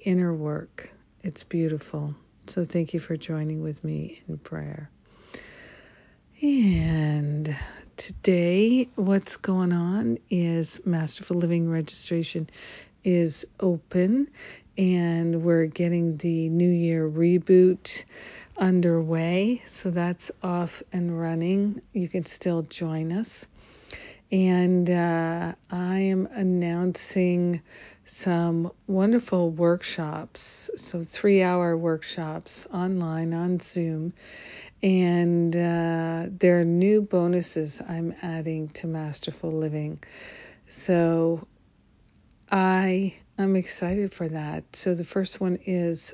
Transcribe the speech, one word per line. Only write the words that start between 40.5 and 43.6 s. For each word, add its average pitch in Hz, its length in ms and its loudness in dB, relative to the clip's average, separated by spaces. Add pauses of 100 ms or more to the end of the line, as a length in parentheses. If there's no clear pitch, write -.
So 165 800 2 (1040)
I 185 640 2 (220)
am 196 200 2
excited 185 560 -2